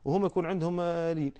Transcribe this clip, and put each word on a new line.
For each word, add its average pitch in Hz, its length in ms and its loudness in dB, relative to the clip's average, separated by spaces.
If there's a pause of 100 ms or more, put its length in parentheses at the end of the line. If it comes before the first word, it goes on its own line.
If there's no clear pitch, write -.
وهم 190 220 2
يكون 175 200 0
عندهم، 175 340 -2
آه، 170 320 0
لين. 151 280 -2